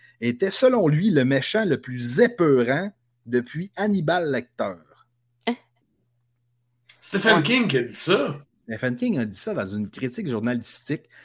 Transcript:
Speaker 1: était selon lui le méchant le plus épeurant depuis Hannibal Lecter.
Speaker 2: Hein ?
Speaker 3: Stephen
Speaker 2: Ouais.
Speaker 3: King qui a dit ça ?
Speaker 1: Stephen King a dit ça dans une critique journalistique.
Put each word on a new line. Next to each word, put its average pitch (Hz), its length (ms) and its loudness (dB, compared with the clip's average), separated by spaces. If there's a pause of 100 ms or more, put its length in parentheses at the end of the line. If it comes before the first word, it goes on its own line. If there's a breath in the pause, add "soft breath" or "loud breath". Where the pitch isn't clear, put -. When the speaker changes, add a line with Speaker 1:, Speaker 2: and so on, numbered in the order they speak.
(220 soft breath)
Speaker 1:
était 123 300 -2
selon 247 360 4
lui 156 220 2
le 143 160 4
méchant 139 400 0
le 143 140 0
plus 123 400 -6
épeurant 165 720 4 (340)
depuis 123 520 -4
Hannibal 180 540 0
Lecter. 117 420 -4 (760)
Speaker 2:
Hein ? 240 80 -2 (1500)
Speaker 3:
Stephen 196 360 2
Speaker 2:
Ouais. 151 60 4
Speaker 3:
King 233 240 2
qui 135 100 2
a 120 60 2
dit - 100 -8
ça ? 208 440 0 (260)
Speaker 1:
Stephen 123 340 -4
King 226 220 -2
a 113 60 0
dit 101 120 -8
ça 220 160 -6
dans 113 120 -4
une 101 240 -6
critique 131 380 -6
journalistique. 120 760 -4 (220 soft breath)